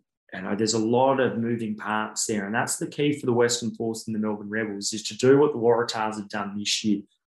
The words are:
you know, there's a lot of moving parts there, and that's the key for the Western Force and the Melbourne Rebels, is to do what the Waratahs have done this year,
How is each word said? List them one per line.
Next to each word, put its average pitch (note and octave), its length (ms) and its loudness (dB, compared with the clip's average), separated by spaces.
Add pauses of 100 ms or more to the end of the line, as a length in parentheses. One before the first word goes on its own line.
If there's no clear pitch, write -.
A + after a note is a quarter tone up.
(320)
you F#2 100 -10
know, G2 120 -4
there's G#2+ 200 0
a A2+ 40 2
lot B2 400 4
of A2+ 200 2
moving A2+ 380 -2
parts G#2+ 500 -4
there, G#2 200 -2
and G#2 80 -4
that's B2 220 -2
the E3 100 -4
key D3 320 -2
for - 80 -6
the B2 60 2
Western A#2 420 2
Force A2+ 320 -6
and A2 80 -6
the G#2+ 60 -2
Melbourne G#2 280 -4
Rebels, G#2 440 -4
is G#2 120 -8
to G#2+ 120 -8
do C3 220 8
what C#3+ 140 4
the B2 60 -6
Waratahs A2+ 580 2
have G2+ 120 -8
done G2+ 280 -6
this G2+ 280 -4
year, G2+ 160 2 (280)